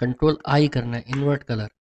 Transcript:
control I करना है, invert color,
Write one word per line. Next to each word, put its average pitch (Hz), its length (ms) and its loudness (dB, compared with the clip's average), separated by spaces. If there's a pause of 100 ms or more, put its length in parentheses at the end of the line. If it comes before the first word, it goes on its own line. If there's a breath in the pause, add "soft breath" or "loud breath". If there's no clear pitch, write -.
control 139 380 0 (100)
I 143 200 4
करना 120 280 -2
है, 117 120 -8
invert 139 360 0
color, 107 260 -4 (100)